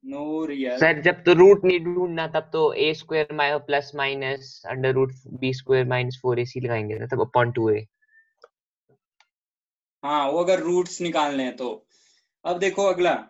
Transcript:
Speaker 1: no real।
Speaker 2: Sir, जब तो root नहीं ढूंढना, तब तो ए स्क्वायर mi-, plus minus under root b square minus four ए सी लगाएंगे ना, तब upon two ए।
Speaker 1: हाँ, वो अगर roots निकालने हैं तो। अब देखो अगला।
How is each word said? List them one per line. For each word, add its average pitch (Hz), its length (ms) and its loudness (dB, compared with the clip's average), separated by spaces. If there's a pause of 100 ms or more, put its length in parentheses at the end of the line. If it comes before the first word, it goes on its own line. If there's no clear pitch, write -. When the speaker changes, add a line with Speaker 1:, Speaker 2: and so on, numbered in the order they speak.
(120)
Speaker 1:
no 143 100 -10 (280)
real। 135 300 -4
Speaker 2:
Sir, 160 220 2
जब 175 220 0
तो 175 100 6
root 190 320 10
नहीं 180 200 2
ढूंढना, 175 500 -4
तब 156 180 -4
तो 160 80 0 (120)
ए 151 200 0
स्क्वायर 156 460 -4
mi-, 143 260 -2
plus 143 300 -2
minus 139 680 -6 (120)
under 131 240 -2
root 131 140 0 (300)
b 131 120 -2
square 131 340 0
minus 127 340 -4
four 120 180 -2
ए 120 60 -2
सी 127 140 -12
लगाएंगे 110 400 -6
ना, 113 60 -8
तब 127 200 -2
upon 120 300 0
two 113 140 0
ए। 107 160 -2 (2250)
Speaker 1:
हाँ, 143 280 0
वो 170 120 0
अगर 180 160 2
roots 180 420 -2
निकालने 147 420 -2
हैं 123 120 -6
तो। 123 140 -8 (760)
अब 175 140 -4
देखो 196 340 0
अगला। 175 240 2 (120)